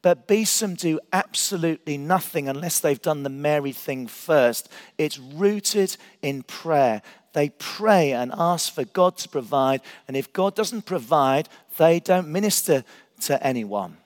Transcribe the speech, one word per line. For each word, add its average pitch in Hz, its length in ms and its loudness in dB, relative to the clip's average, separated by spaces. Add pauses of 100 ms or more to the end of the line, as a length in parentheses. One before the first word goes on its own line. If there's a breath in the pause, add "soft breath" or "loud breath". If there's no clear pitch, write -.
But - 260 2
Beeson 214 480 0
do 160 240 -2 (120)
absolutely 165 840 -4
nothing 151 500 -2
unless 143 320 -4
they've 147 220 0
done 151 220 -2
the 139 60 -4
Mary 143 420 -2
thing 131 340 -8
first. 120 640 2 (300 loud breath)
It's 151 180 -4
rooted 190 800 -2 (240 loud breath)
in 139 220 -4
prayer. 135 580 0 (320 loud breath)
They 147 160 0
pray 185 640 2
and 123 240 -2
ask 170 340 0
for 139 140 -4
God 180 320 2
to - 120 -12
provide. 135 520 0 (260 loud breath)
And 135 80 -8
if 135 160 -6
God 190 220 0
doesn't 214 300 -4
provide, 143 680 0 (280 loud breath)
they 170 220 6
don't 180 280 0
minister 170 560 0 (380 loud breath)
to 143 220 -2
anyone. 104 640 -4